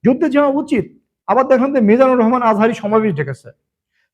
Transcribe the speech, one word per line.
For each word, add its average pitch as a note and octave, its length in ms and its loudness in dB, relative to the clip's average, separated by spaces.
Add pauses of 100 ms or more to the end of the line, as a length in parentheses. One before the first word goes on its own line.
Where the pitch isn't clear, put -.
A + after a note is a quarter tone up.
যুদ্ধে C4+ 260 0
যাওয়া C#4+ 200 0
উচিত। C#4 340 -4 (420)
আবার A#3+ 220 0
দেখেন C4+ 260 0
যে C4 60 0
মিজানুর B3 380 4
রহমান A#3+ 240 0
আজহারি A3 320 0
সমাবেশ G#3+ 400 -2
ডেকেছে, C#3 340 -10 (640)